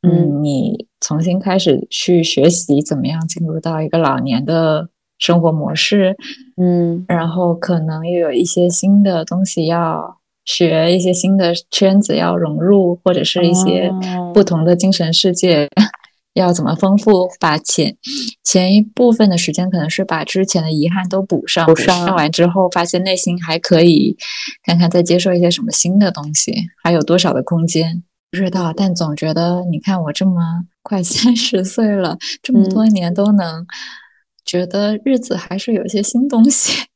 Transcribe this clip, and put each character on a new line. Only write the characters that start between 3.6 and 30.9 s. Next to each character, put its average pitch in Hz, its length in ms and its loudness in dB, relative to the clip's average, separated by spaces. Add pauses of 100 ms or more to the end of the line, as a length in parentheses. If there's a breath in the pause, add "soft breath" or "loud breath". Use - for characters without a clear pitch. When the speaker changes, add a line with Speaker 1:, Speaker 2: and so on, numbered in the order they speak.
Speaker 1:
一 156 60 -4
个 170 100 -2
老 135 220 2
年 127 240 -2
的 160 460 0 (300)
生 175 200 2
活 165 120 2
模 151 240 -4
式。 196 420 0 (400 loud breath)
Speaker 2:
嗯。 175 500 0
Speaker 1:
然 170 220 -2
后 175 240 -2
可 170 260 -2
能 160 280 -6
又 175 120 -2
有 160 120 -2
一 123 120 0
些 180 240 0
新 196 360 4
的 175 200 0
东 185 220 -2
西 165 220 -2
要 165 500 -2 (260)
学， 165 480 0
一 185 80 2
些 180 140 0
新 196 240 2
的 175 160 2 (160)
圈 196 320 2
子 - 160 -2
要 170 180 0
融 156 280 -2
入， 185 400 2
或 180 100 2
者 175 100 0
是 180 220 0
一 180 80 4
些 180 360 0
Speaker 2:
哦。 180 440 -6
Speaker 1:
不 202 100 6
同 160 220 0
的 175 100 4
精 190 160 0
神 165 220 -2
世 185 180 2
界 165 420 0
<laughs> - 600 -2
要 180 200 2
怎 175 100 -2
么 147 120 0
丰 196 220 2
富， 190 300 4 (120)
把 156 180 0
前， - 400 -2 (460 loud breath)
前 185 300 2
一 208 80 6
部 233 300 2
分 220 180 4
的 175 80 0
时 170 140 -2
间 180 180 -4
可 180 80 -2
能 165 120 -2
是 190 160 -4
把 160 180 -4
之 190 220 -2
前 175 180 0
的 160 80 -4
遗 151 160 0
憾 185 220 -2
都 190 120 -2
补 185 240 -4
上， 165 200 0
Speaker 2:
补 160 100 6
上。 180 240 0
Speaker 1:
补 175 80 -2
上 190 80 0
完 156 160 2
之 170 160 2
后 180 220 2
发 175 160 -2
现 180 180 -2
内 190 120 0
心 175 280 -2
还 160 160 -4
可 165 220 4
以 170 340 4 (480 loud breath)
看 170 140 0
看 170 120 4
再 175 140 2
接 180 160 2
受 180 140 0
一 175 60 2
些 175 120 2
什 175 100 -4
么 226 100 -6
新 185 280 0
的 190 120 2
东 151 220 -10
西， - 200 -2 (280)
还 165 100 0
有 165 100 4
多 165 160 2
少 175 160 0
的 127 100 -2
空 170 240 -2
间， 165 360 -2 (280)
不 - 60 -8
知 185 120 -2
道。 175 260 -2
但 190 180 0
总 165 220 -4
觉 156 180 -4
得 175 320 -2
你 175 140 -4
看 185 240 -2
我 147 100 -6
这 190 120 -2
么 170 380 -2 (200)
快 190 180 -4